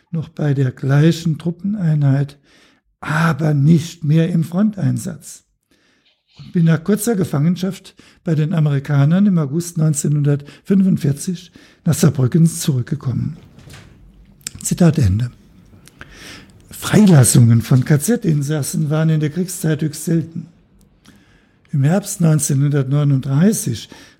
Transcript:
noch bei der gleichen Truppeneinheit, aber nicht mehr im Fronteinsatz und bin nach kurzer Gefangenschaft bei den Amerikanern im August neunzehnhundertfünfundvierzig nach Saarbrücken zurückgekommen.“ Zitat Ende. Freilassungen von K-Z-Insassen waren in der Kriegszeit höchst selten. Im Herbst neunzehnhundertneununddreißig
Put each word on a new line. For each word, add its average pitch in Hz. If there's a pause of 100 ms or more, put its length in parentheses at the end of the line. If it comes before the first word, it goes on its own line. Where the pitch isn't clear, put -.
(100)
noch 165
bei 147
der 131
gleichen 151
Truppeneinheit, 156 (640)
aber 160
nicht 147
mehr 160
im 165
Fronteinsatz 170 (920)
und -
bin 170
nach 165
kurzer 214
Gefangenschaft 175 (300)
bei 160
den 151
Amerikanern 151
im 185
August 160
neunzehnhundertfünfundvierzig 151 (320)
nach 156
Saarbrücken 156
zurückgekommen.“ 131 (1200)
Zitat -
Ende. 113 (1400)
Freilassungen 127
von 127
K-Z-Insassen 151
waren 156
in 156
der 151
Kriegszeit 160
höchst 151
selten. - (1300)
Im 139
Herbst 180
neunzehnhundertneununddreißig 143 (320)